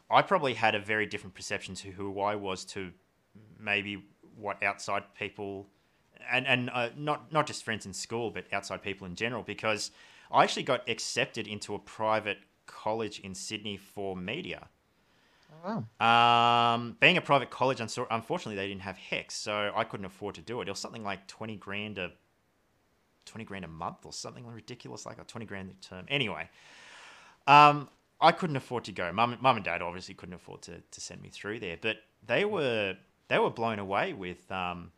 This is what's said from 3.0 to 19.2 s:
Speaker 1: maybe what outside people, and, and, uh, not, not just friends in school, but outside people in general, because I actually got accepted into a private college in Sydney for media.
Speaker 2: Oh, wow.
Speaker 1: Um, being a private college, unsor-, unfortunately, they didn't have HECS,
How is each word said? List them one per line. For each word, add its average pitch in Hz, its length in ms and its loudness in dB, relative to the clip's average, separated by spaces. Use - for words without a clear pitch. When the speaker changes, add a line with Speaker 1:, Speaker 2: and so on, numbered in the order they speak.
Speaker 1:
maybe 101 460 -2
what 101 260 -6
outside 101 400 -2
people, 98 500 -8
and, 127 160 2
and, 123 240 2
uh, 120 240 -2
not, 147 380 -4
not 151 140 2
just - 180 -8
friends 107 200 -4
in 95 80 -12
school, 117 360 -4
but 95 240 -10
outside 98 300 -4
people 95 240 -8
in 87 80 -10
general, 113 260 -2
because 104 500 -2
I 139 120 8
actually 196 200 0
got 131 240 0
accepted 117 600 -2
into 104 260 -8
a 98 60 -6
private 107 580 0
college 110 540 -4
in 95 120 -10
Sydney 104 440 -8
for 98 380 -8
media. 92 520 -8
Speaker 2:
Oh, 220 180 -6
wow. 117 760 6
Speaker 1:
Um, 117 240 -6
being 165 180 8
a 147 40 0
private 135 280 4
college, 131 300 0
unsor-, 120 320 -4
unfortunately, 117 440 -4
they 98 120 -2
didn't 98 160 -8
have 98 140 -8
HECS, - 220 -6